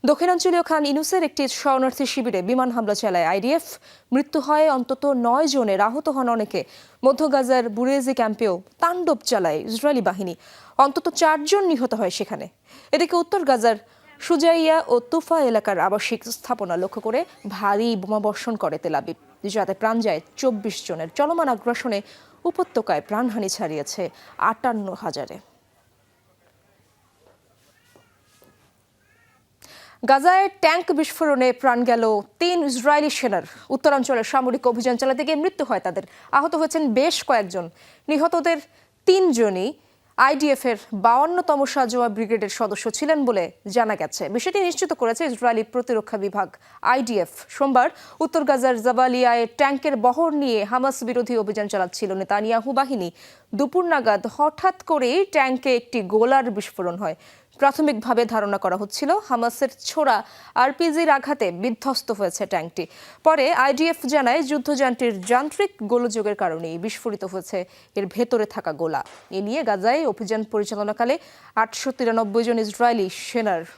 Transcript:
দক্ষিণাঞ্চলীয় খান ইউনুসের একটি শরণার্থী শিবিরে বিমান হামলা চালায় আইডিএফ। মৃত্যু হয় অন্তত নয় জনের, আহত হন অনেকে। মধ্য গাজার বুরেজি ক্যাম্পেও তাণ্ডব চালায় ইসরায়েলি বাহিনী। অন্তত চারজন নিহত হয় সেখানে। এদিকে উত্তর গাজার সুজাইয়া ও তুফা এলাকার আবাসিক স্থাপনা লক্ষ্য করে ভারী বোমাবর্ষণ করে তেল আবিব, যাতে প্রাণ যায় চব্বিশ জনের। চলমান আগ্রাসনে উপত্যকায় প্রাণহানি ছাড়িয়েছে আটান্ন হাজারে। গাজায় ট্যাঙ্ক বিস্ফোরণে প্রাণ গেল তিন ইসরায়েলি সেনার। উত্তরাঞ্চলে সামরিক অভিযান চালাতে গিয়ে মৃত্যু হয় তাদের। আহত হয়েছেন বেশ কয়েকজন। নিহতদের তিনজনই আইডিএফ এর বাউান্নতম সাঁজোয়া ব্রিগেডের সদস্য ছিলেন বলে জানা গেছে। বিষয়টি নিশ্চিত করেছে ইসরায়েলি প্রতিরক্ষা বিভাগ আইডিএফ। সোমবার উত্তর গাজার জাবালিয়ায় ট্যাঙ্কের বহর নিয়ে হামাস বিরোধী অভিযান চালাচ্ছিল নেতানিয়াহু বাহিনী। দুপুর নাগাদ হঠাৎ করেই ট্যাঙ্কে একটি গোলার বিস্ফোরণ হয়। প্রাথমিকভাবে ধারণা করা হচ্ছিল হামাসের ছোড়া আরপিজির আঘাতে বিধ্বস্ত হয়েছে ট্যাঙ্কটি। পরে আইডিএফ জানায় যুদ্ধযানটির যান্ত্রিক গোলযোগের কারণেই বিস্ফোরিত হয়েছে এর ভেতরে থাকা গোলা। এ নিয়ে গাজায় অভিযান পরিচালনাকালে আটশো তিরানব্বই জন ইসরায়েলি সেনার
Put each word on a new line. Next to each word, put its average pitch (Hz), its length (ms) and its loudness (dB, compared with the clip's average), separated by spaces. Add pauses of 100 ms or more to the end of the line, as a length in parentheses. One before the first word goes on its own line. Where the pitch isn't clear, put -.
দক্ষিণাঞ্চলীয় 349 600 2
খান 311 200 0
ইউনুসের 311 400 0
একটি - 140 -4 (180)
শরণার্থী 262 520 0
শিবিরে 220 260 -2 (100)
বিমান 254 260 2
হামলা 208 260 0
চালায় 180 320 0
আইডিএফ। 247 320 0 (480)
মৃত্যু 285 340 0
হয় 302 200 4 (100)
অন্তত 262 260 -4 (240)
নয় 277 260 4
জনের, 214 340 2
আহত 269 280 -4
হন 262 200 0
অনেকে। 214 260 -4 (440)
মধ্য 269 160 4 (140)
গাজার 254 280 4 (140)
বুরেজি 262 420 0
ক্যাম্পেও 214 340 0 (280)
তাণ্ডব 339 380 0 (100)
চালায় 170 300 0 (120)
ইসরায়েলি 247 380 0
বাহিনী। 185 240 -4 (500)
অন্তত 277 220 2 (160)
চারজন 311 500 2
নিহত 247 280 0
হয় 185 200 -2
সেখানে। 165 260 -8 (500)
এদিকে 330 280 2
উত্তর 370 260 -2
গাজার 226 280 4 (480)
সুজাইয়া 330 520 4 (160)
ও - 20 4 (160)
তুফা 330 260 0 (120)
এলাকার 208 280 0 (100)
আবাসিক 208 340 -2 (140)
স্থাপনা 196 480 -6
লক্ষ্য 196 220 -8
করে 226 140 -2 (360)
ভারী 202 340 0 (120)
বোমাবর্ষণ 208 520 -4 (100)
করে 170 200 -4
তেল 156 160 -4
আবিব, 160 180 -10 (380)
যাতে 190 260 -2
প্রাণ 220 140 0 (100)
যায় 165 140 0 (220)
চব্বিশ 220 340 -2 (120)
জনের। 165 300 -8
চলমান 311 360 0
আগ্রাসনে 233 460 -4 (500)
উপত্যকায় 220 580 -2
প্রাণহানি 214 480 -2
ছাড়িয়েছে 156 480 -6 (480)
আটান্ন 220 360 -4 (160)
হাজারে। - 320 -8 (4000)
গাজায় 359 360 6 (180)
ট্যাঙ্ক 339 240 2 (120)
বিস্ফোরণে 285 500 2 (120)
প্রাণ 240 180 2 (120)
গেল 233 120 2 (380)
তিন 349 160 2 (120)
ইসরায়েলি 285 480 2
সেনার। 196 280 -2 (300)
উত্তরাঞ্চলে 262 560 2
সামরিক 254 400 0
অভিযান 240 300 0
চালাতে 269 260 0
গিয়ে 302 160 0
মৃত্যু 370 260 -2
হয় 214 160 -2
তাদের। 185 180 -6 (340)
আহত 302 220 2
হয়েছেন 320 240 0 (160)
বেশ 320 160 2 (140)
কয়েকজন। 190 360 0 (420)
নিহতদের 330 500 2 (500)
তিনজনই 233 600 4 (580)
আইডিএফ 285 440 0
এর 214 60 -2 (280)
বাউান্নতম 302 540 2 (140)
সাঁজোয়া 240 420 0
ব্রিগেডের 208 440 -2
সদস্য 208 260 -4 (120)
ছিলেন 302 220 0 (100)
বলে 196 140 0 (320)
জানা 214 260 2
গেছে। 156 220 -6 (120)
বিষয়টি 370 320 -2
নিশ্চিত 339 240 -2 (100)
করেছে 226 300 0
ইসরায়েলি 233 320 0 (100)
প্রতিরক্ষা 233 520 -4
বিভাগ 196 220 -4 (460)
আইডিএফ। 240 380 0 (240)
সোমবার 269 320 2 (360)
উত্তর 320 260 0
গাজার 254 260 2 (100)
জাবালিয়ায় 247 600 2 (140)
ট্যাঙ্কের 277 360 2 (100)
বহর 311 260 2 (120)
নিয়ে 233 160 0 (120)
হামাস 262 260 0 (100)
বিরোধী 240 360 -2
অভিযান 208 300 -4
চালাচ্ছিল 190 360 -4 (120)
নেতানিয়াহু 214 480 -2 (100)
বাহিনী। 247 300 -2 (480)
দুপুর 285 260 0 (100)
নাগাদ 220 300 2 (120)
হঠাৎ 311 420 0 (120)
করেই 277 280 2 (160)
ট্যাঙ্কে 262 460 2
একটি 240 200 -4 (140)
গোলার 247 320 4 (120)
বিস্ফোরণ 180 460 -6
হয়। 160 140 -6 (420)
প্রাথমিকভাবে 254 640 2 (100)
ধারণা 202 300 0
করা 185 180 0
হচ্ছিল 240 280 -6 (180)
হামাসের 240 440 -2 (180)
ছোড়া 269 280 2 (460)
আরপিজির 311 540 2
আঘাতে 277 300 -2 (160)
বিধ্বস্ত 247 440 -4 (120)
হয়েছে 196 320 -2
ট্যাঙ্কটি। 170 320 -4 (440)
পরে 311 180 4 (200)
আইডিএফ 311 340 2 (140)
জানায় 277 360 4
যুদ্ধযানটির 254 640 0 (160)
যান্ত্রিক 294 420 0 (200)
গোলযোগের 220 520 -2
কারণেই 165 320 -4 (100)
বিস্ফোরিত 208 460 -8
হয়েছে 190 260 -8 (400)
এর 202 80 -2 (100)
ভেতরে 233 300 0 (100)
থাকা 170 160 -6 (100)
গোলা। 156 200 -4 (360)
এ - 100 -2
নিয়ে 269 220 -4
গাজায় 220 320 0 (100)
অভিযান 220 300 -4 (120)
পরিচালনাকালে 214 640 -2 (480)
আটশো - 340 -4
তিরানব্বই 226 500 0
জন 233 180 0
ইসরায়েলি 226 420 0 (200)
সেনার 208 340 -2 (160)